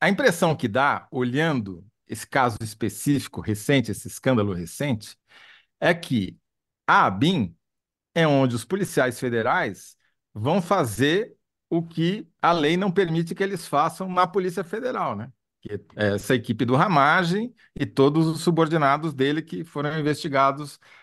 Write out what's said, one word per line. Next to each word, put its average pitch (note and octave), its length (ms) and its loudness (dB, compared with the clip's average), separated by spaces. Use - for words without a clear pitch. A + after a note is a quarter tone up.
a D#3 80 4
impressão F#3 480 2
que B2+ 100 -4
dá, A#2+ 460 0
olhando B2 720 -2
esse - 180 -10
caso B2 360 2
específico A#2 800 -4
recente, A#2 500 0
esse - 180 -8
escândalo G#2+ 440 0
recente, G#2 640 -6
é E3+ 140 2
que B2+ 420 -4
a F3 200 6
abin A2+ 480 0
é E3 120 4
onde C3+ 280 4
os A2+ 100 -6
policiais D3+ 540 -2
federais B2 800 -2
vão D3 300 0
fazer E3 720 0
o E3+ 120 0
que E3+ 460 -4
a D#3+ 120 4
lei D#3+ 240 2
não G3 160 0
permite E3+ 420 0
que F#3 80 -4
eles G3 240 -4
façam E3 420 0
na F3+ 180 2
Polícia F#3 360 -4
Federal, G3+ 540 -6
né? C3 160 -10
Que G#2 200 -10
é G#2 180 2
essa G#2 200 0
equipe A#2+ 300 -2
do B2+ 120 2
Ramagem F3 760 2
e C#3+ 120 -4
todos D3 400 2
os D#3+ 160 -4
subordinados D#3 720 2
dele C#3+ 280 0
que E3 220 -12
foram D3 340 -6
investigados C#3+ 800 -2